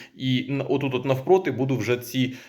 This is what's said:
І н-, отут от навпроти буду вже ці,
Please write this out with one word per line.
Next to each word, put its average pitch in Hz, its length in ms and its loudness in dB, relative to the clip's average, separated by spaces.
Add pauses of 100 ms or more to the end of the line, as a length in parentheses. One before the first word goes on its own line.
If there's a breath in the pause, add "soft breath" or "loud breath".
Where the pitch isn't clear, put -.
(160 loud breath)
І 127 340 0
н-, 139 200 -2
отут 135 260 0
от 156 100 -2
навпроти 147 460 2
буду 131 260 0
вже 113 200 0
ці, 127 380 -2 (140 loud breath)